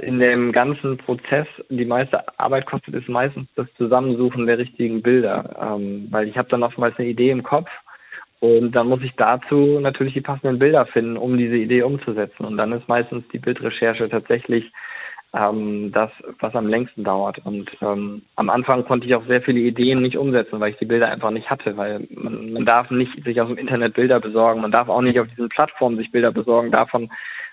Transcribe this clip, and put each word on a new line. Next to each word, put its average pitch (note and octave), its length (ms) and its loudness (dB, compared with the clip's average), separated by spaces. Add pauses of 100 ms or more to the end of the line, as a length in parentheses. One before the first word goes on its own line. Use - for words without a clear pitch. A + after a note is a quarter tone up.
in B2+ 180 -2
dem B2 340 4
ganzen C3 460 0
Prozess C3 480 -2 (220)
die B2 160 -2
meiste B2 400 0 (160)
Arbeit C3+ 260 0
kostet, C3+ 280 -8
ist B2 140 -8
meistens C3 460 -2
das B2 120 -4 (100)
Zusammensuchen B2 720 2
der A#2 120 4
richtigen A#2 440 -2
Bilder. A#2+ 420 2 (160)
Ähm, G2+ 500 -6
weil G#2+ 180 0
ich G#2+ 80 -10
hab B2 120 -2
dann A#2+ 160 0
oftmals A#2+ 340 -2
eine A#2+ 100 -2
Idee A#2+ 220 2
im B2+ 140 0
Kopf, D#3 240 -2 (720)
und A#2 300 4
dann A#2+ 160 2
muss B2+ 160 0
ich C3 120 -8
dazu C#3+ 600 4
natürlich C3+ 360 -2
die C#3 60 -4
passenden C#3 380 -2
Bilder C#3 280 6
finden, A#2 300 0
um B2 220 0
diese A#2+ 180 2
Idee A#2+ 280 4
umzusetzen. A#2+ 600 -4
Und G#2+ 120 -6
dann G#2+ 160 0
ist A#2+ 160 -6
meistens A#2+ 340 -2 (100)
die B2 60 -6
Bildrecherche A#2 680 -2
tatsächlich, A#2 560 -2 (680)
ähm, G#2 600 -2
das, G#2+ 180 2 (300)
was A2+ 160 -4
am A2 100 -2
längsten A2+ 380 -2
dauert. G2 420 -2
Und, G2+ 240 -8 (100)
ähm, G#2 420 -4 (120)
am - 160 0
Anfang B2 340 0
konnte B2 220 0
ich B2 80 2
auch A2+ 140 0
sehr B2 140 2
viele B2 180 2
Ideen B2 420 2
nicht B2+ 160 0
umsetzen, B2 400 0
weil G#2 140 0
ich - 60 -18
die - 80 -4
Bilder A#2 220 2
einfach A2 220 -4
nicht A2 200 -6
hatte, - 260 -4
weil G#2 340 -6
man, A2+ 420 -10
man A#2 140 -4
darf A#2+ 240 4
nicht B2+ 320 -2
sich A#2+ 180 -2
aus A2+ 60 2
dem A#2+ 120 -6
Internet A#2+ 360 -2
Bilder B2+ 240 4
besorgen, A2+ 420 2
man G#2+ 120 -4
darf A#2+ 160 2
auch A2+ 140 2
nicht B2 180 4
auf A2+ 80 0
diesen A#2+ 200 -6
Plattformen C3 480 0
sich A2 140 -6
Bilder A#2+ 220 2
besorgen, A#2 400 2
davon, A#2 400 0 (400)